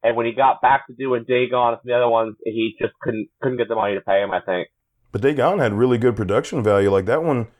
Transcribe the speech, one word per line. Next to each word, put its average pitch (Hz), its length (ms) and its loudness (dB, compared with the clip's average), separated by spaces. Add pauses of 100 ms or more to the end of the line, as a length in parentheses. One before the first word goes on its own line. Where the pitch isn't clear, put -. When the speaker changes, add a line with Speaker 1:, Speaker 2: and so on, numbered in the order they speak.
Speaker 1:
And 117 140 0
when 117 100 0
he 117 60 -2
got 131 300 2
back 135 260 2
to 131 60 -20
doing 123 340 -4
Dagon 123 460 0
and 113 100 -8
the 120 100 -4
other 120 160 2
ones, 113 340 0
he 113 380 -4
just 113 200 -4
couldn't, 110 260 -6 (140)
couldn't 127 160 -4
get 117 100 -2
the 113 80 -4
money 104 180 -2
to 98 80 -4
pay 98 220 0
him, 98 80 -4
I 90 100 -2
think. 90 260 -4 (440)
Speaker 2:
But 104 100 -4
Dagon 147 380 2
had 117 140 2
really 120 260 2
good 117 160 2
production 110 480 -2
value. 101 280 4
Like, 98 140 2
that 139 180 -2
one 127 240 -2 (120)